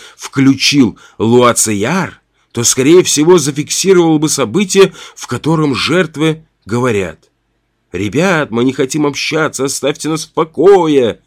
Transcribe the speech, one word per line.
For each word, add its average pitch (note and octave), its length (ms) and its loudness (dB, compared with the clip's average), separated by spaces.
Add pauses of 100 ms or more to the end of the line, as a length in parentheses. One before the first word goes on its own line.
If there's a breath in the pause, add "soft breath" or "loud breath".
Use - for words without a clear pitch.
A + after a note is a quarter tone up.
(160 loud breath)
включил C3+ 800 0 (200 soft breath)
Луацияр, A#2 1040 0 (300)
то, A#2 120 -4
скорее D#3 380 4
всего, E3 340 2
зафиксировал D#3+ 840 0
бы D3+ 120 -2
событие, F3+ 640 0 (200 loud breath)
в - 120 -18
котором D3 480 -2
жертвы D#3 720 -4 (180)
говорят: G2+ 680 -4 (600)
«Ребят, C3+ 600 -2
мы A#2 140 -2
не C3 100 0
хотим D3 320 -4
общаться, D3 580 -4
оставьте C#3+ 440 -6
нас D#3+ 180 -6
в - 60 -20
покое» D#3+ 960 2